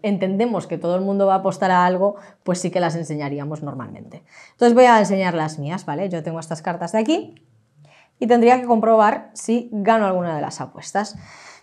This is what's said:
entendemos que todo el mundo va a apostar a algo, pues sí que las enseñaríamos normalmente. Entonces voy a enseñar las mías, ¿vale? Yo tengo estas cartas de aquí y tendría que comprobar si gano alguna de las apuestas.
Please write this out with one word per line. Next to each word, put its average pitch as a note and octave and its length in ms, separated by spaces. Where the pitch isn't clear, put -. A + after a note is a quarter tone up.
entendemos G3 640
que - 140
todo F3 160
el F#3 60
mundo G3 260
va F#3+ 80
a - 20
apostar F#3+ 320
a F3+ 160
algo, F#3 300
pues F3+ 180
sí F3+ 120
que F#3 80
las E3 160
enseñaríamos D3 680
normalmente. B2+ 640
Entonces A#3+ 200
voy B3+ 120
a A#3+ 120
enseñar F#3+ 380
las D#3 240
mías, D#3+ 260
¿vale? E3 240
Yo E3+ 140
tengo E3 160
estas D#3+ 240
cartas E3+ 300
de A3 40
aquí D#4 480
y - 80
tendría A#3+ 340
que B3 60
comprobar A3 680
si A#3+ 380
gano G#3+ 360
alguna F3 280
de D3 60
las D3+ 200
apuestas. - 540